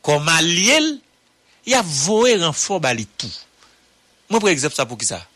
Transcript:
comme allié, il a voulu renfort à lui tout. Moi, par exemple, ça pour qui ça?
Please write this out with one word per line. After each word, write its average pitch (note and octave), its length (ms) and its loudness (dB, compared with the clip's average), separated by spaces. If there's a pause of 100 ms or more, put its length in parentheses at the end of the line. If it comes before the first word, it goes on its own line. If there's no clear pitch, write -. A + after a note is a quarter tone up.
comme D3 260 0
allié, F3 500 2 (880)
il A#3+ 80 0
a A#3+ 80 2
voulu F#3+ 600 2
renfort E3 420 -2
à B2+ 100 0
lui A2 120 -6
tout. - 240 -12 (1000)
Moi, A3 100 2
par G#3 100 2
exemple, C#3+ 240 -2
ça C3 120 -2
pour A#2 120 -12
qui - 80 -6
ça? - 300 -8